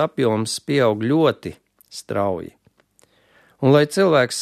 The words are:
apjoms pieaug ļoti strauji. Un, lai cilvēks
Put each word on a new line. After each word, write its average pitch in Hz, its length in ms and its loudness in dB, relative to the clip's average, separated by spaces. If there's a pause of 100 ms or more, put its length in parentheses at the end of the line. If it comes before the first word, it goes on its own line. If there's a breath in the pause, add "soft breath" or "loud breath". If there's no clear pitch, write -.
apjoms 110 540 -2 (100)
pieaug 113 400 0
ļoti 139 460 0 (340)
strauji. 95 640 -6 (1120 soft breath)
Un, 135 100 4
lai 147 160 6
cilvēks 151 540 0